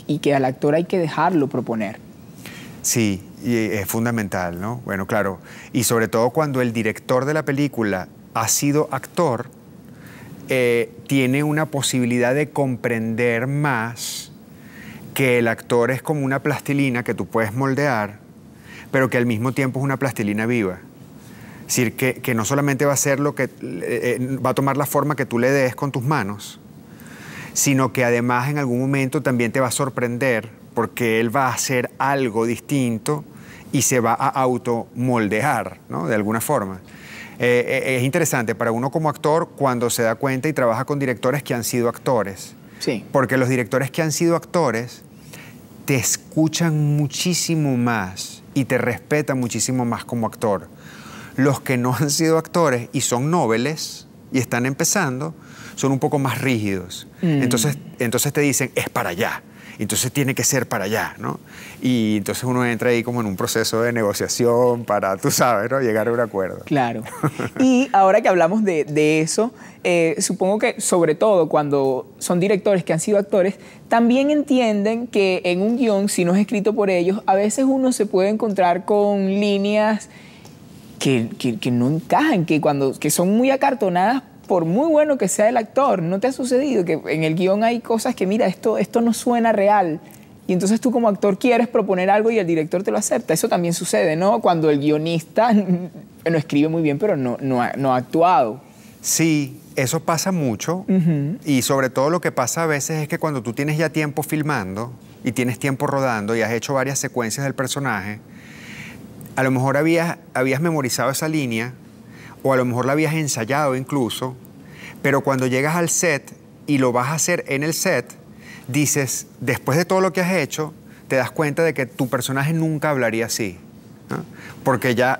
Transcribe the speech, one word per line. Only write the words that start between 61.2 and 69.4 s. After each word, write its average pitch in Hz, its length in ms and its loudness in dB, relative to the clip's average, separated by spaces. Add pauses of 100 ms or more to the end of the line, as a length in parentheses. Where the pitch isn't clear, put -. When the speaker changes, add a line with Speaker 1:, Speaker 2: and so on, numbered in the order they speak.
Speaker 2:
Y 110 360 2
entonces 101 260 -4
uno 123 200 0
entra 120 260 0
ahí 117 120 2
como 120 180 -4
en 113 60 -4
un 98 100 -4
proceso 110 460 -2
de 120 100 0
negociación 117 920 0
para, 98 320 0
tú 139 140 -2
sabes, 120 400 2
¿no? 135 100 -2
Llegar 110 280 0
a 117 40 2
un 117 80 0
acuerdo. 98 440 -4
Speaker 1:
Claro. 120 380 -2 (300)
Speaker 2:
<laughs> - 280 -6
Speaker 1:
Y 262 320 4
ahora 196 280 6
que 247 80 2
hablamos 185 360 4
de, 165 200 2
de 151 360 2
eso, 214 320 0 (300)